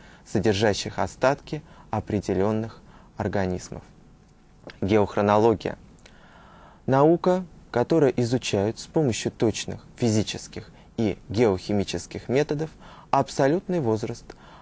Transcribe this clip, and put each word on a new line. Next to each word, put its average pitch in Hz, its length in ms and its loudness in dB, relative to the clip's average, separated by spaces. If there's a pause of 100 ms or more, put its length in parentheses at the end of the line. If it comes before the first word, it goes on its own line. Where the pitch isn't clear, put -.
(240)
содержащих 104 760 0
остатки 135 640 -2 (280)
определённых 107 880 -2 (360)
организмов. 95 680 -4 (960)
Геохронология. 104 960 2 (1120)
Наука, 165 580 4 (260)
которая 135 400 2
изучает 113 680 0
с - 80 -14
помощью 131 440 -2
точных - 540 -4 (120)
физических - 760 -2 (260)
и 110 220 -2 (100)
геохимических 98 1000 -2
методов 147 420 -2 (400)
абсолютный 147 720 0
возраст 113 440 -2 (380)